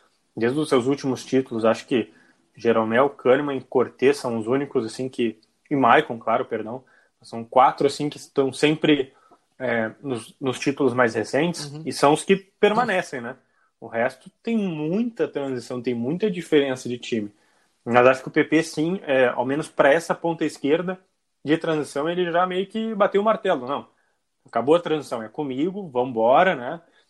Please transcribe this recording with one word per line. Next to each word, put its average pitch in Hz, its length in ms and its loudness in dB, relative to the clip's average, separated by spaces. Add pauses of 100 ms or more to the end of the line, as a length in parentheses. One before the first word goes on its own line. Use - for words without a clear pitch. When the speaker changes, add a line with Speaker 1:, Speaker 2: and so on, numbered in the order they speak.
(340)
Speaker 1:
desde 120 240 0
os 151 100 -2
seus 123 180 2
últimos 135 380 -2
títulos, 127 400 -2
acho 113 220 2
que 117 260 -2 (440)
Jeromel, 113 540 2
Kahneman 139 480 2
e - 20 -8
Cortez 123 560 0
são 117 220 -4
os 107 80 -4
únicos, 135 400 -2
assim, 131 220 -8
que, 117 300 -4 (320)
e 151 60 -2
Maicon, 131 420 4
claro, 117 260 -2
perdão, 120 380 -8 (380)
são 117 240 -12
quatro, 139 420 2
assim, 147 220 -2
que 147 80 -10
estão 135 360 -2
sempre, 151 600 2 (460)
é, 117 320 -2 (120)
nos, 123 380 -8
nos 127 180 -4
títulos 135 360 0
mais 127 200 2
recentes 147 580 -2
Speaker 2:
Uhum. 151 120 -14
Speaker 1:
e 135 80 -6
são 143 200 4
os 156 100 0
que 196 140 2
permanecem, 208 840 -2
né? 120 160 -12 (440)
O 117 60 -16
resto 117 440 -4 (120)
tem 226 140 -2
muita 180 720 -2
transição, 131 520 -6
tem 123 140 -2
muita 151 360 -2
diferença 139 580 0
de 120 100 -6
time. 107 320 -6 (540)
Mas 123 220 6
acho 131 160 4
que - 60 -10
o - 20 -12
P 147 140 2
P, 151 180 2
sim, 165 420 -4
é, 131 240 4
ao 123 180 -2
menos 143 220 -4
pra 143 240 4
essa 165 220 0
ponta 165 300 -4
esquerda 165 540 -2 (460)
de 147 120 2
transição, 156 520 -4
ele 175 220 -2
já 170 160 2
meio 185 200 -4
que 220 280 -6
bateu 196 280 2
o - 20 -2
martelo. 190 420 0
Não, 139 200 -6 (580)
acabou 123 300 2
a 170 60 4
transição, 147 420 -4
é 110 60 -10
comigo, 156 600 -6
vambora, 131 680 4
né? 135 240 -10 (300)